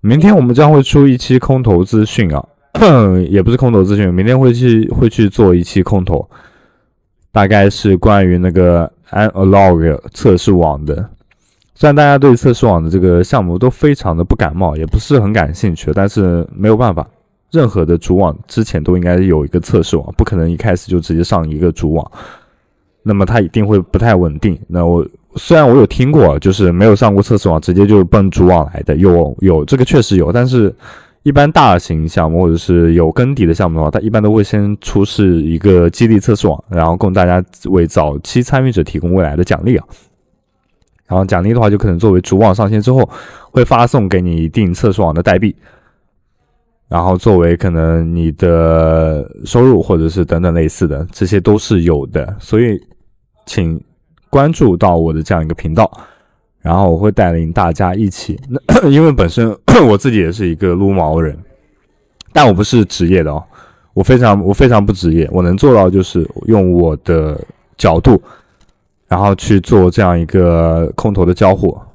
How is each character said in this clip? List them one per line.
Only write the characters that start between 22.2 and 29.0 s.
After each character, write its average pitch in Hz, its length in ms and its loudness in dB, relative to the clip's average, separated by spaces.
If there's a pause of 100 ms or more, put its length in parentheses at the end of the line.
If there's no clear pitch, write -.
那 110 100 -4
么 98 140 0
它 113 140 0
一 92 80 -2
定 107 180 -2
会 104 120 2
不 90 200 -2
太 113 160 2
稳 85 240 -2
定。 90 200 -4 (100)
那 85 180 -2
我， 85 200 0 (300)
虽 - 180 0
然 151 140 6
我 120 80 4
有 120 100 6
听 131 240 -2
过， 90 280 2
就 95 120 0
是 92 220 0
没 92 140 2
有 107 100 6
上 110 160 0
过 98 100 2
测 110 140 0
试 98 140 -2
网， 80 100 0
直 90 140 -4
接 98 120 4
就 101 200 4
奔 98 240 0
主 90 160 0
网 87 260 2
来 73 120 -10
的， 73 120 -2
有， 85 440 2